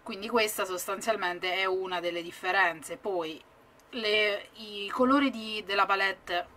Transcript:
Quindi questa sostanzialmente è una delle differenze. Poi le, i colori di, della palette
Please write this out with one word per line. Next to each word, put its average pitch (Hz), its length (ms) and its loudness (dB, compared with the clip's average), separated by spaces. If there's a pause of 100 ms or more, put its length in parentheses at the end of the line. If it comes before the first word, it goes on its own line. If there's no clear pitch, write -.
Quindi 196 260 -10
questa 214 380 2
sostanzialmente 185 880 -2
è 190 120 2
una 185 340 0
delle 170 240 -2
differenze. 175 760 0
Poi 170 420 -4 (520)
le, 214 640 0
i 208 360 -10
colori 269 400 4
di, 220 340 -6
della 196 220 2
palette 190 720 0